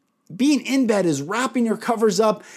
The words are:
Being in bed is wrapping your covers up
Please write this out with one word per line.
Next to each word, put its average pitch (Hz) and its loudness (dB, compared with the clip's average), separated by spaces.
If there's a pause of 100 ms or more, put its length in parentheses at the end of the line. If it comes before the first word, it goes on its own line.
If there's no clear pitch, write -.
(340)
Being 262 2
in 262 0
bed 202 2
is 143 0
wrapping 240 -2
your 220 0
covers 220 0
up 214 0 (140)